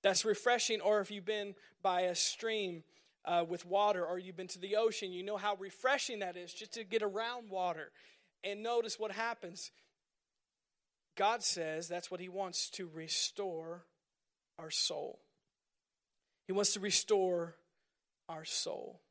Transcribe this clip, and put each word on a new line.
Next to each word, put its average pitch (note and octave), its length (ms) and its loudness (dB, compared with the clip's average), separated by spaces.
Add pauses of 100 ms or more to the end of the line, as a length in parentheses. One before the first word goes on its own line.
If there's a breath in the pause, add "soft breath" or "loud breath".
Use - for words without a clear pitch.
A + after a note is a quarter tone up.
That's F#3+ 220 6
refreshing. A3 560 4
Or G#3 200 6
if F#3+ 80 -4
you've G3+ 160 -8
been G3+ 300 -2 (260 loud breath)
by F3+ 200 4
a F3+ 140 2
stream, G3 680 0 (400 soft breath)
uh, E3+ 240 4
with F3 180 -6
water, G3 380 4
or F3 140 -2
you've F#3 180 -10
been F#3 120 -8
to F3+ 100 -10
the F#3+ 180 -2
ocean, G#3+ 360 2
you F3+ 100 -6
know G3+ 160 -4
how G3+ 180 0
refreshing A3 640 0
that F3+ 160 -4
is, F3 160 -12
just - 220 -12
to A3+ 100 -8
get G#3+ 200 0
around A3 480 -4
water. F3+ 420 -2 (500 soft breath)
And G3+ 200 -4
notice A#3 340 2
what A3 140 -2
happens. G#3+ 600 -6 (1400 soft breath)
God G#3 280 2
says D#3+ 440 -2
that's F3 220 -6
what F3+ 100 -8
he F#3 100 -8
wants, F#3 420 -4
to F#3 160 -8
restore E3 1000 -4 (720)
our D#3+ 140 -10
soul. - 520 -2 (1200)
He F#3 60 -2
wants G3+ 200 4
to G#3+ 60 -2
restore F#3 800 2 (680)
our D#3+ 160 -10
soul. - 680 -4